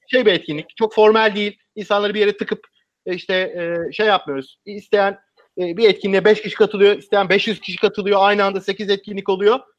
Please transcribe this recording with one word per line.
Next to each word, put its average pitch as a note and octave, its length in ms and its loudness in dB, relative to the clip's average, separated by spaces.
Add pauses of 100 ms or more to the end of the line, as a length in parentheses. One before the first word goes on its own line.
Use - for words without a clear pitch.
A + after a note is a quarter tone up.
(120)
şey B3 140 0
bir G3+ 80 6
etkinlik, D#3+ 440 -6
çok G#3+ 160 -2
formal A3 420 4
değil. G#3 220 -6 (180)
İnsanları G#3 380 -2
bir G#3 60 -2
yere G3+ 180 0
tıkıp, - 300 -8 (380)
e, F3+ 100 -6
işte, F#3 200 -6
e, E3+ 560 -6
şey G#3+ 160 -2
yapmıyoruz. C#3+ 580 -2
İsteyen, G3+ 540 -2 (380)
e, F3 200 -6
bir A3 120 4
etkinliğe F#3+ 360 0
beş G#3+ 160 4
kişi G3+ 140 -10
katılıyor, G3+ 420 2
isteyen G3+ 320 0
beş G3+ 180 0
yüz G3+ 120 -4
kişi F3+ 180 -14
katılıyor, G3+ 440 0
aynı G3+ 220 4
anda F#3+ 180 -2
sekiz G3 280 -6
etkinlik G3 400 -6
oluyor G3+ 300 2 (200)